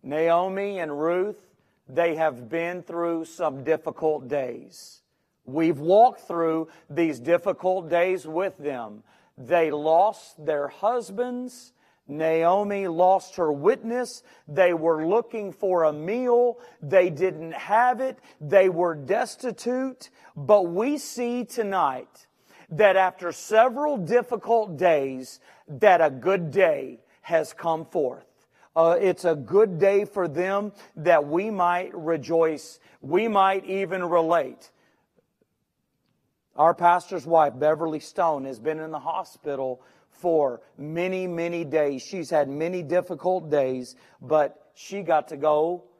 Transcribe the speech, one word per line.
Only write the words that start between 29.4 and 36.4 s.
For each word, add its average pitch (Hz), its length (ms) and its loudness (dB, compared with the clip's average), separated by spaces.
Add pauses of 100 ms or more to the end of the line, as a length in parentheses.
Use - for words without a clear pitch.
day 196 260 4
for 196 220 -4
them 190 460 -4 (240)
that 156 280 4
we 175 240 -2
might 180 460 -2
rejoice. 160 880 -2 (200)
We 180 280 0
might 196 380 2
even 190 380 -4
relate. 165 640 0 (1900)